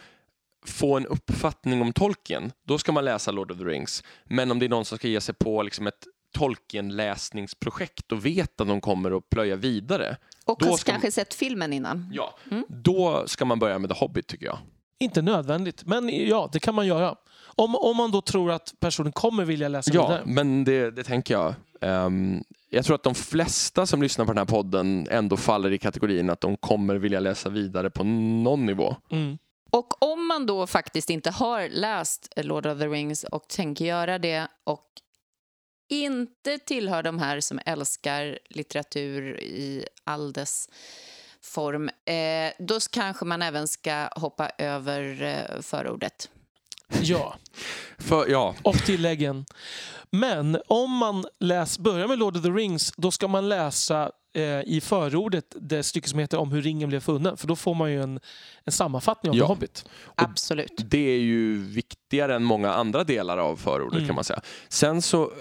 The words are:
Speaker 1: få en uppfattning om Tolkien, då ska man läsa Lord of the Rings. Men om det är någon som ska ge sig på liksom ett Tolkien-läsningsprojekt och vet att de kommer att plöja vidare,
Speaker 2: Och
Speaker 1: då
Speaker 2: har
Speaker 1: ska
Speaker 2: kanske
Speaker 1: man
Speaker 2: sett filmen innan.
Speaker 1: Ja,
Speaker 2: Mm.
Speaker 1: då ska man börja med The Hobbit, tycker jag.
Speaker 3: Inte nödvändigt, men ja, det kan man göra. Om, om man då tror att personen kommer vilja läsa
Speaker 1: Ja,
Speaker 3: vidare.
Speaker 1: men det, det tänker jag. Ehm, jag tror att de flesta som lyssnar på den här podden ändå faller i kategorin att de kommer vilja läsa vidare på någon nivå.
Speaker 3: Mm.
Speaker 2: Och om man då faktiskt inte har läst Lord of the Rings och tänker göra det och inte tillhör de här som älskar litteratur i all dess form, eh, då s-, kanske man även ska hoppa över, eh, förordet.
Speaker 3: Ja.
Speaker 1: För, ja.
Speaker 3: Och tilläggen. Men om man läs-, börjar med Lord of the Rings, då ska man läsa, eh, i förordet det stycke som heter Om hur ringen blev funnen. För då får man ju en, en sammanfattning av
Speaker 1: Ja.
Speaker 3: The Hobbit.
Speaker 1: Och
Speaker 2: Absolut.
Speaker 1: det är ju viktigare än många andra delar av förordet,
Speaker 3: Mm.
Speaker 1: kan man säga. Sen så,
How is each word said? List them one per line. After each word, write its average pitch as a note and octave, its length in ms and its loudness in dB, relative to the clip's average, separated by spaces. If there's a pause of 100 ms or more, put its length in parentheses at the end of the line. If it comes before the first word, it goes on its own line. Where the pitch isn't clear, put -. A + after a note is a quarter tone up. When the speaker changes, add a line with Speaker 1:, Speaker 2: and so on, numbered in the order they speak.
(640)
Speaker 1:
få C#3 320 2
en C3+ 80 -2
uppfattning - 760 -2
om A#2+ 120 0
Tolkien, B2 580 -2 (160)
då C#3+ 100 2
ska D#3 140 -2
man D3 140 2
läsa A2 260 0
Lord G2 200 -4
of F2+ 60 -12
the F#2 60 -8
Rings. D#2 400 -4 (220)
Men B2+ 260 0
om A#2+ 80 2
det B2 60 2
är B2 40 2
någon A#2 160 0
som A2 120 -8
ska B2 100 -6
ge A2 140 0
sig G2+ 140 -6
på G#2+ 280 0
liksom G#2 240 -4
ett - 180 -8 (320)
Tolkien-läsningsprojekt G#2 1700 -4
och A2 140 -2
vet E3 360 -2
att G#2 60 0
de G2+ 140 0
kommer F#2 360 0
att - 120 -6
plöja G#2 260 0
vidare, A#2 640 -2 (280)
Speaker 2:
Och - 140 0
Speaker 1:
då D#3 100 4
Speaker 2:
har E3+ 80 4
Speaker 1:
ska - 140 -2
Speaker 2:
kanske G#3+ 160 0
Speaker 1:
man G#3 40 0
Speaker 2:
sett - 220 -2
filmen F#3+ 400 -2
innan. C#3+ 400 -4
Speaker 1:
Ja, C3+ 240 -6 (140)
Speaker 2:
Mm. A3 180 -2
Speaker 1:
då E3+ 580 2
ska - 180 -2
man A#2+ 140 4
börja G2+ 200 2
med F#2+ 100 -2
The - 60 -2
Hobbit, - 320 -2
tycker - 180 -10
jag. - 120 -6 (420)
Speaker 3:
Inte A#3+ 220 2
nödvändigt, E3+ 640 0
men A3 420 0
ja, G#3 260 2
det D#3+ 60 2
kan A3 160 0
man G#3 120 2
göra. E3+ 280 2 (300)
Om, A3+ 300 2
om B3+ 220 4
man A#3 140 4
då G3 100 4
tror F3+ 300 2
att - 280 -4
personen D#3 320 0
kommer A3 340 2
vilja D3+ 220 0
läsa C#3+ 260 0
Speaker 1:
Ja, D#3+ 140 8
Speaker 3:
vidare. E3+ 180 2
Speaker 1:
men C3+ 380 4
det, B2+ 280 4
det B2 120 -8
tänker B2 300 0
jag. F#2 200 2 (280)
Ehm, F#2 600 2 (260)
jag B2 160 2
tror D#3 100 6
att - 80 -2
de B2+ 120 4
flesta - 720 0
som D3 160 2
lyssnar B2+ 240 2
på A2+ 60 2
den G#2 60 2
här G2 80 2
podden F#2+ 640 2
ändå G#2 260 2
faller G2+ 340 2
i G2 60 2
kategorin F#2+ 520 2
att F2 120 -2
de G2 160 0
kommer G2+ 380 2
vilja G2 240 0
läsa F#2+ 300 -2
vidare F#2+ 400 -2
på - 140 -4
någon A2+ 600 2
nivå. G2 300 0 (160)
Speaker 3:
Mm. D3+ 260 -4 (340)
Speaker 2:
Och A#3+ 400 0
om E4 160 -2
man D#4 180 0
då F#3+ 220 0
faktiskt - 420 -2
inte E3 220 0
har A3+ 400 0
läst G3 640 -4
Lord D3+ 300 -2
of D3 140 -2
the D3+ 80 0
Rings D3 360 -4
och - 240 -8
tänker D#3+ 380 -4
göra F3 340 -2
det E3 280 -2 (160)
och - 220 -4 (1080)
inte C#4 640 -4
tillhör G3 460 -2
de E3 160 -2
här C#3+ 200 -2
som C#3 260 -4
älskar D3 760 -4 (100)
litteratur C#3 880 -6
i C3+ 460 -8 (180)
all D3 300 -6
dess - 360 -6 (720)
form, D3+ 480 -4 (160)
eh, D#3+ 600 -4
då A3 80 0
s-, A3 120 -2
kanske F#3+ 380 -4
man E3+ 160 -2
även D3+ 260 -2
ska D3 480 -4
hoppa D#3 420 -4
över, C#3+ 680 -4
eh, C#3+ 380 -4
förordet. - 680 -6 (720)
Speaker 3:
Ja. D#3+ 340 0 (640)
Speaker 1:
För, D#3 320 2
ja. B2+ 340 4
Speaker 3:
Och G3+ 120 6 (100)
tilläggen. D3+ 600 0 (680)
Men E3+ 560 2
om B3 240 4
man G#3+ 340 0 (140)
läs-, F3 400 0
börjar F#3 280 2
med C4 120 2
Lord G3 180 2
of E3 60 -6
the F3 60 4
Rings, F#3+ 480 0
då F3+ 140 0
ska - 160 -2
man G3 220 2
läsa, D#3 640 0 (240)
eh, D3 260 0
i D#3 220 0
förordet F3 600 0 (160)
det D3 220 -2
stycke - 260 -4
som C#3+ 100 0
heter D3+ 180 0
Om D3+ 140 0
hur D3 100 0
ringen D3+ 280 0
blev C#3 100 0
funnen. D3+ 380 0
För - 100 -10
då E3 80 2
får F3 200 -2
man D#3 160 2
ju C#3 120 0
en, C3 160 -6 (440)
en D3+ 80 -4
sammanfattning D3 580 0
av C3+ 80 4
Speaker 1:
Ja. A#2+ 60 8
Speaker 3:
The - 40 4
Hobbit. - 380 -2 (160)
Speaker 1:
Och - 200 -4
Speaker 2:
Absolut. E3 560 -2
Speaker 1:
det C#3 380 2
är B2 40 4
ju A#2 380 4
viktigare A#2 800 -2
än A#2 80 2
många G#2 300 4
andra A2+ 300 2
delar G2+ 340 0
av D#2+ 200 2
förordet, C#2 380 -2
Speaker 3:
Mm. D#3+ 120 0
Speaker 1:
kan - 80 0
man C2+ 80 -2
säga. - 180 -4 (280)
Sen D#3+ 320 2
så, E3 400 2